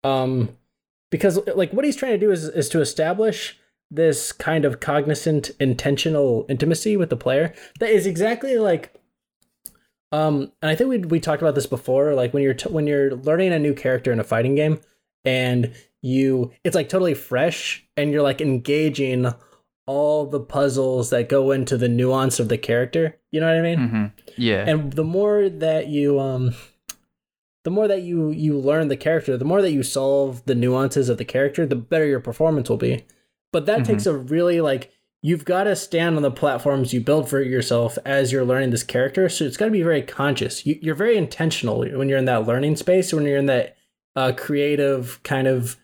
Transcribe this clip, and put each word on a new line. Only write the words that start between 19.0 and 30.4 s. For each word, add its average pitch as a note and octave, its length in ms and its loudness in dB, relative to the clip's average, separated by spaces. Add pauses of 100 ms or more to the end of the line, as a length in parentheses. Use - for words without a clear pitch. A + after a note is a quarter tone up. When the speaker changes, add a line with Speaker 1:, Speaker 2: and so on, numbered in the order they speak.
Speaker 1:
all D3 380 0
the C#3+ 140 -4
puzzles C3+ 680 0
that A#2+ 180 0
go C3+ 240 2
into C3 260 0
the A#2+ 120 2
nuance B2+ 500 2
of A2+ 100 0
the A2+ 80 0
character. B2 600 -2 (140)
You D#3 80 -2
know D#3+ 80 2
what E3 100 4
I E3 40 2
mean? E3+ 180 0
Speaker 2:
Mm-hmm. A2+ 260 0 (320)
Yeah. A2 300 0
Speaker 1:
And D3+ 260 0
the D#3 100 -2
more G3+ 460 2
that D#3 380 -2
you, C#3+ 320 2
um, B2+ 360 -2 (1080)
the E3 80 -2
more G#3 160 2
that G3 140 0
you, E3+ 300 -2
you D3+ 260 0
learn D3 320 2
the C#3 80 -2
character, D3+ 400 0
the C3 80 -2
more F#3 160 2
that F#3 100 2
you C#3 120 0
solve C3+ 600 0